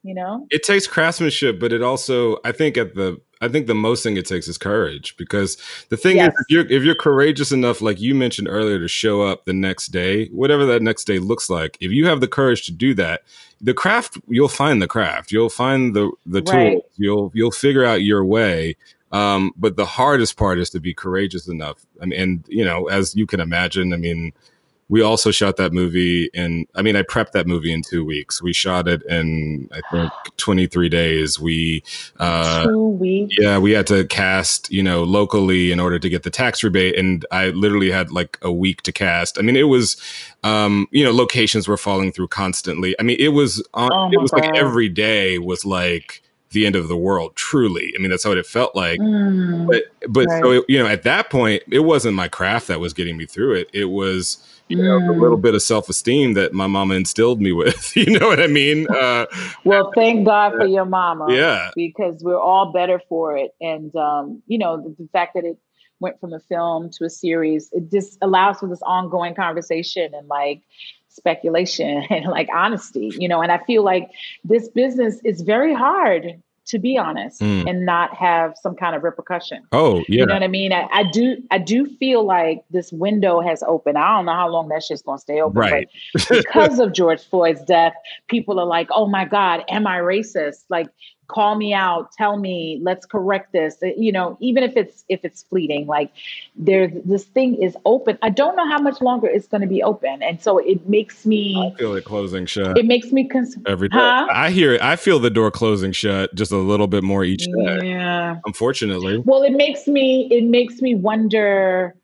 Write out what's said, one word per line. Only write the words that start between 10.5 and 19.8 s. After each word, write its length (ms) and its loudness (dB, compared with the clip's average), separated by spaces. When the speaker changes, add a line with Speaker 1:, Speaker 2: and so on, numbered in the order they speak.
Speaker 2:
that 160 4
next 240 0
day 140 0
looks 300 -4
like, 320 -4
if 100 -4
you 160 4
have 140 2
the 80 2
courage 380 0
to 40 -10
do 240 0
that, 260 -2
the 120 0
craft, 440 -2
you'll 180 4
find 340 2
the 60 0
craft, 440 -2
you'll 180 2
find 460 0
the, 140 2
the 160 -2
Speaker 1:
Right. 340 4
Speaker 2:
tools, 80 -2
you'll, 360 -2
you'll 180 0
figure 340 2
out 180 2
your 200 4
way. 540 0
Um, 460 0
but 180 0
the 100 0